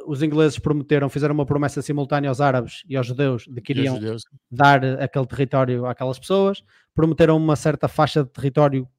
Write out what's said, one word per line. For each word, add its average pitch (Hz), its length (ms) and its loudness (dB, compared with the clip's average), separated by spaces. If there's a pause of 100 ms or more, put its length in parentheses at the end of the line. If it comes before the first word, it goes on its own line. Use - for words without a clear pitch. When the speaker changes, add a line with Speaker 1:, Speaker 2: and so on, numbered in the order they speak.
Speaker 1:
os 143 160 -6
ingleses 156 380 2
prometeram, 143 500 0
fizeram 147 240 -2
uma 147 120 0
promessa 143 360 -2
simultânea 143 480 -2
aos 131 120 -2
árabes 131 460 0
e 139 80 -6
aos 127 120 -2
judeus 127 400 -2
de 123 140 -12
que 143 120 -6
Speaker 2:
E - 20 -4
aos 127 40 -2
Speaker 1:
iriam 135 160 0
Speaker 2:
judeus. 110 280 -6 (280)
Speaker 1:
dar 139 320 6 (180)
aquele 135 240 -2
território 127 600 -2
àquelas 127 340 -6
pessoas, 196 440 0 (300)
prometeram 160 440 4
uma 156 180 2
certa 151 320 -2
faixa 151 360 0
de 127 60 -8
território, 135 580 0 (100)